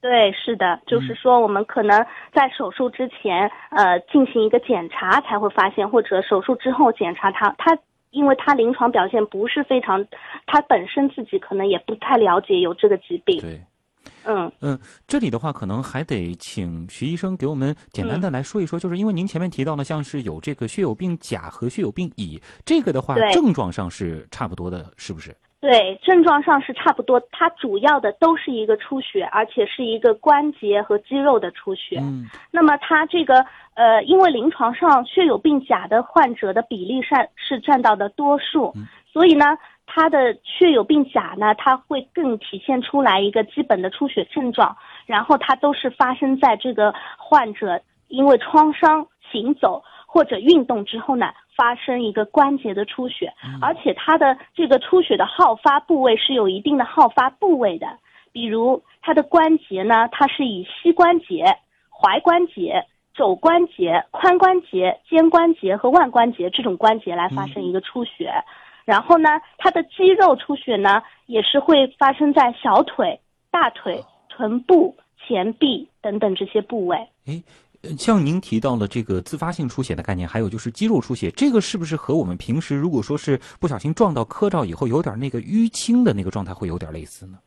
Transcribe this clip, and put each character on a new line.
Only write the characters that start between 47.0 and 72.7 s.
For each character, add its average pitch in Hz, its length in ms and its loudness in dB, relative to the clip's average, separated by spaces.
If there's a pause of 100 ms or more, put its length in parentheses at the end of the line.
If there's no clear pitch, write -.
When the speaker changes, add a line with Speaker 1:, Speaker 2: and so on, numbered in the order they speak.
Speaker 1:
患 247 340 2
者 185 260 -4 (280)
因 262 180 0
为 277 140 8
创 302 340 2
伤、 311 320 2 (260)
行 233 220 -4
走 - 300 -2 (240)
或 - 160 2
者 226 160 -4
运 269 260 6
动 214 180 -4
之 220 140 -10
后 254 180 -4
呢， 214 120 -2 (280)
发 240 200 2
生 247 260 -6
一 220 100 -4
个 214 140 -2
关 277 320 2
节 226 160 -8
的 202 120 -4
出 254 220 -10
血， - 260 -10 (100)
Speaker 2:
嗯。 135 180 -14
Speaker 1:
而 - 140 -2
且 220 180 -4
它 311 240 0
的 269 200 2 (160)
这 330 140 -2
个 269 120 4
出 359 220 2
血 254 160 0
的 - 80 0
好 254 300 2
发 285 240 2
部 294 220 0
位 247 140 4
是 - 180 -2
有 226 140 0
一 190 140 -4
定 294 160 0
的 247 80 0
好 302 240 4
发 262 200 0
部 330 300 0
位 196 180 0
的， - 100 -10 (440)
比 233 140 -10
如 233 360 0 (200)
它 320 120 -2
的 285 100 4
关 320 360 4
节 190 240 -8
呢， 226 280 4
它 277 160 0
是 277 180 -4
以 190 200 -6
膝 - 260 -2
关 349 280 4
节、 320 260 -4 (460)
踝 208 300 0
关 349 260 2
节、 180 380 -4 (280)
肘 196 220 0
关 339 320 2
节、 170 440 -2
髋 359 260 2
关 370 260 4
节、 185 360 -2 (100)
肩 320 200 6
关 339 260 4
节 196 200 -2
和 226 140 0
腕 294 220 4
关 240 220 2
节 175 160 -4
这 247 140 -6
种 202 140 -2
关 220 240 2
节 175 140 -6
来 175 140 -2
发 196 180 -6
生 202 160 -12
一 180 100 -4
个 185 80 -2
出 240 240 -10
血。 - 240 -10
Speaker 2:
嗯。 - 140 -4 (400)
Speaker 1:
然 214 180 2
后 339 160 4
呢， 311 120 4 (280)
它 370 140 2
的 330 120 -2
肌 - 240 2 (120)
肉 349 160 6
出 - 200 -6
血 247 200 -4
呢， 202 260 2 (260)
也 226 140 -2
是 277 180 0
会 277 280 4 (120)
发 269 120 4
生 285 220 0
在 254 180 4 (100)
小 226 220 4